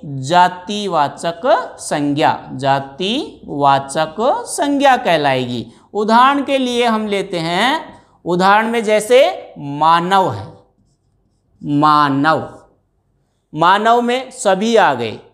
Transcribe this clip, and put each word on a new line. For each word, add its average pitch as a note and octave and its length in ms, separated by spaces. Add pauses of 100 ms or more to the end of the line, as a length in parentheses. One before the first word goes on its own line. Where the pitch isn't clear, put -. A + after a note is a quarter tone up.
जातिवाचक F3 1700
संज्ञा, D3 720
जातिवाचक D#3+ 1900
संज्ञा C#4+ 520
कहलाएगी। C3 720 (260)
उदाहरण A#3+ 500
के C#4 140
लिए B3 280
हम A3 220
लेते G3 320
हैं, F#3+ 640 (240)
उदाहरण F#3+ 420
में A#3 160
जैसे A3 760
मानव E3 760
है, G#2 220 (1080)
मानव, D3 960 (960)
मानव G#3 460
में B3 300
सभी G#3 440
आ E3+ 180
गए A2+ 260 (140)